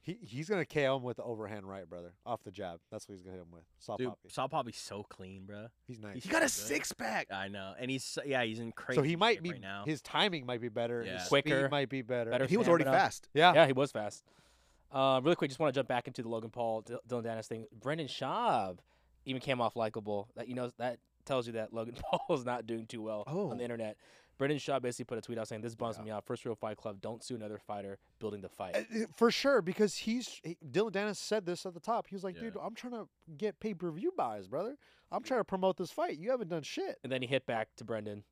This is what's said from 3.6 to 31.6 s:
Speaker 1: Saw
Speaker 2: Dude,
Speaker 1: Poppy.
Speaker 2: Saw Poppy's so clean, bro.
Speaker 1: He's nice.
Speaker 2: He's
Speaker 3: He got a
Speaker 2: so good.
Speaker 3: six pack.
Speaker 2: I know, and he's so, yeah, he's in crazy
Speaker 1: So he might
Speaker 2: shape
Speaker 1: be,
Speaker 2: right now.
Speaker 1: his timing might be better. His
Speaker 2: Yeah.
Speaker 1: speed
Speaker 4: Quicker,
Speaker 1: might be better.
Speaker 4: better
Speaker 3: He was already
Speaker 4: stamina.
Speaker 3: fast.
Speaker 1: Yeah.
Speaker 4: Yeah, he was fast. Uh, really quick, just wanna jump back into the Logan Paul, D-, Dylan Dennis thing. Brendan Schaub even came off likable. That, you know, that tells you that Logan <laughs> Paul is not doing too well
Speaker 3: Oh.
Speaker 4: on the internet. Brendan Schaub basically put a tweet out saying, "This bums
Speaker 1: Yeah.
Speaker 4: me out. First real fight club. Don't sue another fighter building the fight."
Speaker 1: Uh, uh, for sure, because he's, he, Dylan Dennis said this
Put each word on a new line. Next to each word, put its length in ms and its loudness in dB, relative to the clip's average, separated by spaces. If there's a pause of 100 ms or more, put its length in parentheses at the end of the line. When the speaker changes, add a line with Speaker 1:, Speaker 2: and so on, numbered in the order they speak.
Speaker 1:
Saw 160 -8
Speaker 2:
Dude, 140 -2
Speaker 1:
Poppy. 180 -18
Speaker 2:
Saw 180 -4
Poppy's 300 -4
so 260 -10
clean, 440 -14
bro. 200 -12 (220)
Speaker 1:
He's 100 -12
nice. 160 -12
Speaker 2:
He's 100 -8
Speaker 3:
He 60 -8
got 140 2
a 40 2
Speaker 2:
so 140 -2
good. 140 -6
Speaker 3:
six 160 -4
pack. 400 -4
Speaker 2:
I 160 -4
know, 280 -10
and 140 -6
he's 140 -2
so, 200 -6
yeah, 200 2
he's 160 -2
in 100 -6
crazy 300 -2
Speaker 1:
So 20 2
he 140 2
might 220 4
Speaker 2:
shape 40 -10
Speaker 1:
be, 100 -4
Speaker 2:
right 80 -10
now. 240 -10
Speaker 1:
his 180 -2
timing 440 0
might 140 -2
be 80 -4
better. 340 -2
His 60 -6
Speaker 2:
Yeah. 100 -4
Speaker 1:
speed 100 -4
Speaker 4:
Quicker, 420 6
Speaker 1:
might 180 2
be 140 -2
better. 280 -2
Speaker 4:
better 160 4
Speaker 3:
He 100 4
was 120 6
already 160 8
Speaker 4:
stamina. 180 6
Speaker 3:
fast. 320 0
Speaker 1:
Yeah. 180 10
Speaker 4:
Yeah, 140 12
he 60 4
was 180 4
fast. 320 -6 (680)
Uh, 320 6
really 120 8
quick, 140 0
just 80 -10
wanna 140 4
jump 160 2
back 180 2
into 160 -6
the 60 -4
Logan 220 -2
Paul, 320 0
D-, 140 -8 (120)
Dylan 160 -2
Dennis 240 -4
thing. 240 -6
Brendan 340 -4
Schaub 720 2 (460)
even 160 -2
came 200 0
off 140 4
likable. 640 -2
That, 120 -8
you 60 -6
know, 240 -4
that 220 -2 (240)
tells 240 2
you 60 -6
that 200 -2
Logan 220 -4
<laughs> 140 -6
Paul 260 2
is 80 -2
not 220 -2
doing 200 -4
too 160 -8
well 240 -4
Speaker 3:
Oh. 240 -2
Speaker 4:
on 80 -4
the 60 -2
internet. 320 -4 (420)
Brendan 200 2
Schaub 240 0
basically 240 -4
put 100 -4
a 60 -2
tweet 160 -4
out 100 -4
saying, 140 -6
"This 120 -6
bums 220 -4
Speaker 1:
Yeah. 80 -10
Speaker 4:
me 60 -8
out. 160 -6
First 180 -4
real 100 -2
fight 220 -6
club. 240 -8
Don't 240 -8
sue 120 -6
another 220 -6
fighter 400 -8 (200)
building 240 -4
the 80 -10
fight." 260 -6
Speaker 1:
Uh, 40 4
uh, 260 -4 (100)
for 140 6
sure, 320 4
because 340 0
he's, 320 -2 (160)
he, 140 -10 (120)
Dylan 220 2
Dennis 260 -2
said 280 0
this 180 -4